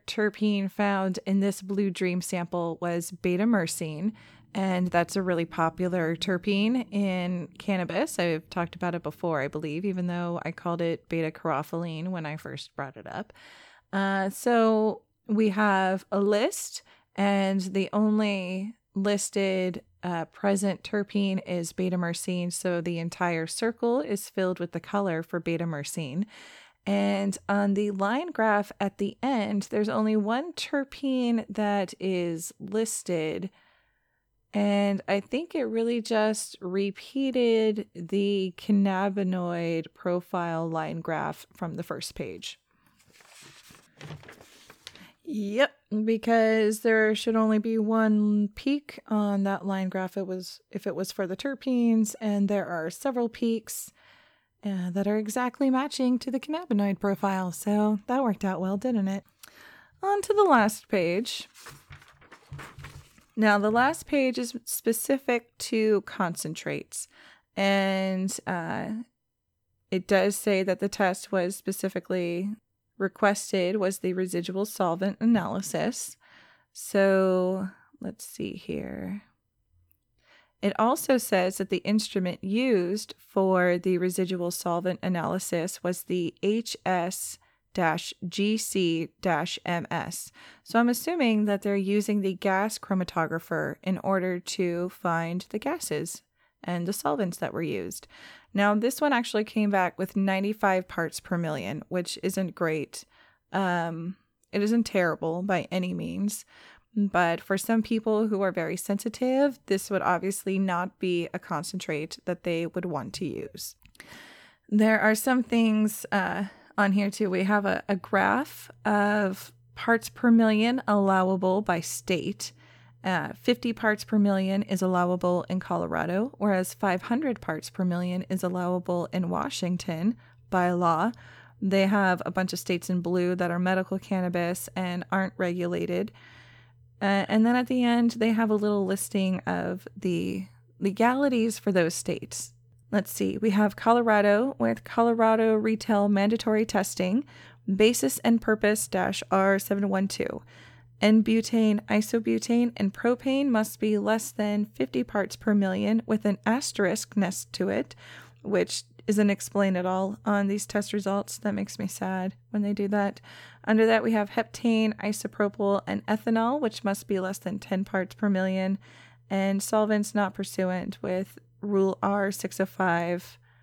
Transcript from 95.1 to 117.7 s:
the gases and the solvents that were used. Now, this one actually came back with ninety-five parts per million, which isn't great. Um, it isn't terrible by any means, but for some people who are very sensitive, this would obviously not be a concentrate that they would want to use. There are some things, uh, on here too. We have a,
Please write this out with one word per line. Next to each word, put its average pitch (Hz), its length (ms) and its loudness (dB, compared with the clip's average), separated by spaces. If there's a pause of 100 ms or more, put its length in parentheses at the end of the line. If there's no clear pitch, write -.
the 214 100 -6
gases 170 640 -4 (400)
and 175 240 -4
the 196 60 -2
solvents 240 460 -2
that - 140 -4
were 165 100 -4
used. 101 440 -6 (480)
Now, 202 200 4
this 226 260 0
one 294 140 2
actually 220 300 0
came 214 260 0
back 185 280 0
with 185 160 -4
ninety-five 196 720 0
parts - 340 -6
per 175 180 -4
million, 151 500 -4
which 180 340 -4
isn't 185 320 -2
great. 156 500 -4 (460)
Um, 175 640 -2 (360)
it 202 100 0
isn't 220 220 2
terrible 170 580 0
by 185 280 0
any 180 240 -2
means, 175 500 -4 (500)
but 180 460 2
for 196 160 -2
some 226 260 0
people 220 460 0
who 202 140 0
are 185 100 0
very 180 240 -2
sensitive, 254 920 0
this 190 240 -2
would 190 120 0
obviously 190 560 0
not 185 400 -2
be 175 340 -2
a 180 60 -8
concentrate 160 880 -6
that 175 180 -6
they 170 220 -2
would 180 180 -6
want 151 300 -6
to 190 100 -6
use. - 500 -10 (920)
There 214 320 4
are 220 140 4
some 254 280 2
things, 214 720 2
uh, 185 320 0 (320)
on 202 160 2
here 202 180 2
too. 196 200 -2
We 185 140 0
have 208 200 2
a, 185 240 0